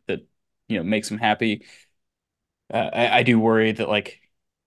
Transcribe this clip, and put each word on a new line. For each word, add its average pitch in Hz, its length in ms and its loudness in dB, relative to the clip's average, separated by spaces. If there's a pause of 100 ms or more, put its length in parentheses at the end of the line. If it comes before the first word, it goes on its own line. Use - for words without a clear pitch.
that, - 180 -6 (400)
you 107 120 -2
know, 82 40 -4
makes 104 260 -2
him 107 100 -6
happy. 107 460 0 (1080)
Uh, 110 200 -2
I, 117 260 2
I 120 40 4
do 120 160 4
worry 110 340 2
that, 107 180 -4
like, - 280 -4 (480)